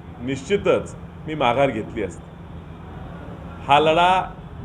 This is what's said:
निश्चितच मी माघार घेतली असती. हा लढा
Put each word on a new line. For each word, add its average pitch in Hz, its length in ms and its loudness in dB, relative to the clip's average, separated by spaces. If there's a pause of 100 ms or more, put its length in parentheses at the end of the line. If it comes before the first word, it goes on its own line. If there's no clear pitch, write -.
(220)
निश्चितच 135 760 0 (320)
मी 156 80 -6
माघार 135 340 4
घेतली 107 340 -4
असती. 87 200 -6 (1400)
हा 143 120 8
लढा 175 540 6 (320)